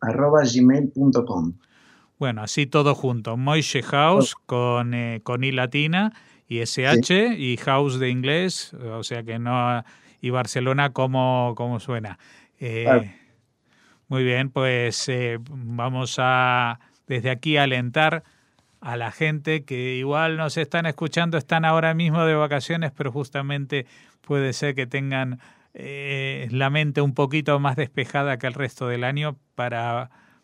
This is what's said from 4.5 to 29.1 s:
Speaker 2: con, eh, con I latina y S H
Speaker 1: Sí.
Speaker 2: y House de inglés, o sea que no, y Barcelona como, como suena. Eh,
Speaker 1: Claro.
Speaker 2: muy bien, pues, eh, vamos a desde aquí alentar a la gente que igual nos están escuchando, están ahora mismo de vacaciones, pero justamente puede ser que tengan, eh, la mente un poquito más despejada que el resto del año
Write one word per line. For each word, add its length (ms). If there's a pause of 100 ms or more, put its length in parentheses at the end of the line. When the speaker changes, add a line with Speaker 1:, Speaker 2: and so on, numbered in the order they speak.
Speaker 2:
con, 180
eh, 280
con 220
I 80
latina 640 (340)
y 120
S 260
H 160 (260)
Speaker 1:
Sí. 80
Speaker 2:
y 220
House 400
de 100
inglés, 640
o 300
sea 200
que 160
no, 460 (380)
y 80
Barcelona 640
como, 640
como 220
suena. 400 (400)
Eh, 260
Speaker 1:
Claro. 200 (1000)
Speaker 2:
muy 160
bien, 280
pues, 580
eh, 300 (120)
vamos 680
a 600 (300)
desde 220
aquí 260
alentar 640 (580)
a 160
la 140
gente 540
que 320
igual 400
nos 200
están 300
escuchando, 500
están 280
ahora 300
mismo 300
de 100
vacaciones, 580
pero 180
justamente 760 (340)
puede 320
ser 220
que 120
tengan, 540 (320)
eh, 800
la 180
mente 300
un 120
poquito 460
más 180
despejada 600
que 80
el 80
resto 320
del 180
año 320 (180)